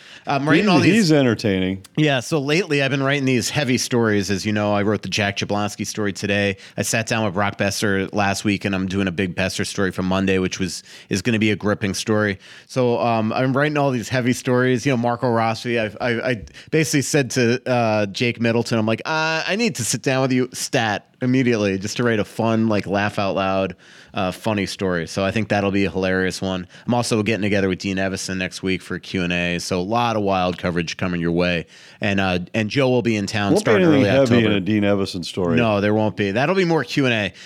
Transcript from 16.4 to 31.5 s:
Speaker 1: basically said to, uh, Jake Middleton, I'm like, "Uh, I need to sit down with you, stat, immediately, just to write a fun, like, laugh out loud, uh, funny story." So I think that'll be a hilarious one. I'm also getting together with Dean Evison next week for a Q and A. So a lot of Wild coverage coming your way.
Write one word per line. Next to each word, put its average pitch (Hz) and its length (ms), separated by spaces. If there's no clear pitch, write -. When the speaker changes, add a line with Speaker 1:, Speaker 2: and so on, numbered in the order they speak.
Speaker 1:
basically 147 320
said 135 280
to, 123 360
uh, 113 400
Jake 113 320
Middleton, 117 400
I'm 110 80
like, 113 200
"Uh, 160 400
I 180 100
need 220 200
to 113 80
sit 113 180
down 131 180
with 131 120
you, 127 200
stat, 113 540
immediately, 120 560
just 101 180
to 127 80
write 113 160
a 95 40
fun, 113 440
like, 104 180
laugh 101 320
out 98 160
loud, 95 420
uh, 92 180
funny 101 360
story." 90 420
So 98 160
I 98 60
think 107 180
that'll 101 220
be 98 160
a - 40
hilarious 92 520
one. 92 240
I'm 117 60
also 120 300
getting 101 200
together 98 280
with 92 80
Dean 95 200
Evison 95 380
next 92 260
week 95 200
for 90 140
a 85 40
Q - 220
and 87 100
A. 87 260
So 90 220
a - 0
lot 113 360
of - 20
Wild 92 400
coverage 87 380
coming 90 240
your 82 100
way. 87 340